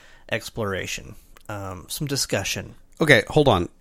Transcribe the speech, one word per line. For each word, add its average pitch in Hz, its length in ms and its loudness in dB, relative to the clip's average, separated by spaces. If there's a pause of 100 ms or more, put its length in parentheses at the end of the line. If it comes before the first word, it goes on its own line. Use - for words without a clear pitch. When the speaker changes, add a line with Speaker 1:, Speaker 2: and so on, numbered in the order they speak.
(300)
Speaker 1:
exploration. 101 840 -6 (340)
Um, 95 380 -12
some - 180 -6
discussion. 127 720 -4 (240)
Speaker 2:
Okay, 143 280 6
hold 147 200 4
on. 92 200 4 (120)